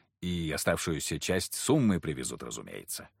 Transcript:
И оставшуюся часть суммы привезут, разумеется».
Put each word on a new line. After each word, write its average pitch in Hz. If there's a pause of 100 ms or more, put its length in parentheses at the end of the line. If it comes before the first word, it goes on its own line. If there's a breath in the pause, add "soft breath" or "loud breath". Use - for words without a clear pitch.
(200 loud breath)
И 87
оставшуюся 80
часть -
суммы 113
привезут, 65
разумеется». 50 (120)